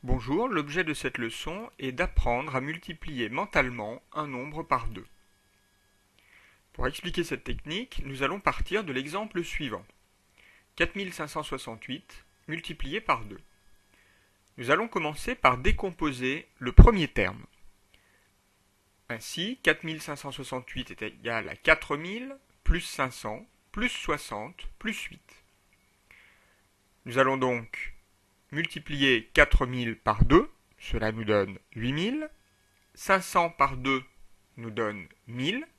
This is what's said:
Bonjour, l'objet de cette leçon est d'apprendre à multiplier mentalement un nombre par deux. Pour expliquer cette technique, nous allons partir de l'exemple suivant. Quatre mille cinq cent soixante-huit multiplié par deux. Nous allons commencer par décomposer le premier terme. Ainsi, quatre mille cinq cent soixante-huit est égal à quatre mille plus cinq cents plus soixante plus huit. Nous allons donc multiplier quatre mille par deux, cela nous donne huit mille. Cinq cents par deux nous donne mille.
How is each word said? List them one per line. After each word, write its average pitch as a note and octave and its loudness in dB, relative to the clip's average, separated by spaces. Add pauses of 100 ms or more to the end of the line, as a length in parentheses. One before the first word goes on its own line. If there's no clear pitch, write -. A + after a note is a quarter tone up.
(120)
Bonjour, C3 0
l'objet D#3+ -2
de D#3 -2
cette - -6
leçon E3 -8
est C3 -6
d'apprendre C3 0
à C3 0
multiplier D3 -8
mentalement B2 -2 (100)
un D3+ -4
nombre C#3+ -8
par C3+ 0
deux. G#2+ -8 (1700)
Pour B2 -2
expliquer F3 -4
cette C3 -6
technique, D#3+ -6
nous C3+ -6
allons E3 -2
partir F#3+ 0
de D#3+ -6
l'exemple E3+ -4
suivant. G#2+ -6 (920)
Quatre E3+ -2
mille G3 -8
cinq D3+ -8
cent D3+ -8
soixante-huit B2+ -12 (220)
multiplié D#3+ -6
par A#2+ 0
deux. G2+ -14 (1160)
Nous B2 -2
allons G3+ 2
commencer E3 -4
par B2 4
décomposer C3+ 0 (100)
le B2 -6
premier G3 12
terme. - -2 (1600)
Ainsi, E3+ -8
quatre - 0
mille D#3+ -8
cinq D3+ -8
cent C#3 -12
soixante-huit B2+ -10
est F#2 -10
égal A2+ -6
à - -10
quatre - 2
mille A3+ -10 (280)
plus E3 2
cinq C3 -4
cents A2+ -10 (260)
plus G#3+ -2
soixante C#3+ -6 (140)
plus G#3+ -8
huit. - -20 (1600)
Nous B2+ -2
allons C3+ 4
donc B2 -4 (580)
multiplier C#3+ 0
quatre C#3+ 6
mille A#2+ -2
par A2 4
deux, E3+ 8 (300)
cela A2 -2
nous A2 -4
donne G2+ 2 (160)
huit A#2 -2
mille. B3+ -2 (640)
Cinq F#3+ 2
cents E3+ 0
par C3 2
deux C3 0 (540)
nous A#2 -10
donne G#2 -4 (200)
mille. D#3+ -4 (120)